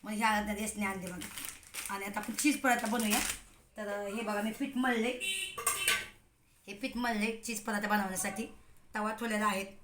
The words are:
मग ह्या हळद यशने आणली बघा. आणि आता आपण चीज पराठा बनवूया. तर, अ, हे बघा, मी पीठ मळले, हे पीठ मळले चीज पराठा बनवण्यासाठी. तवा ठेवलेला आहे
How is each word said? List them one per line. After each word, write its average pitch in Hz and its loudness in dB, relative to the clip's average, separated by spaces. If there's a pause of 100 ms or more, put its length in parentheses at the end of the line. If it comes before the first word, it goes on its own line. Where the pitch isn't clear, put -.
मग 214 -6
ह्या 220 2
हळद 208 2
यशने 208 -2
आणली 180 -4
बघा. 175 -8 (640)
आणि 196 -4
आता 208 -4
आपण 214 -4
चीज 285 4
पराठा 240 4
बनवूया. 220 4 (580)
तर, 208 -4
अ, 202 -2
हे 214 -2
बघा, 208 0
मी 220 0
पीठ 262 -4
मळले, 247 2 (1500)
हे 202 -10
पीठ 233 -4
मळले 226 0
चीज 220 -6
पराठा 208 0
बनवण्यासाठी. 196 2 (480)
तवा 214 2
ठेवलेला 214 2
आहे 196 2 (180)